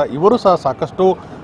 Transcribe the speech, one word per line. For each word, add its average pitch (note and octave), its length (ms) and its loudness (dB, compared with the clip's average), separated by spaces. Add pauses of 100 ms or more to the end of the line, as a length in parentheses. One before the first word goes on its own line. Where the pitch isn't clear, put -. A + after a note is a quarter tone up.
(120)
ಇವರು F#3 240 2
ಸಹ G3 180 2
ಸಾಕಷ್ಟು E3+ 580 0 (320)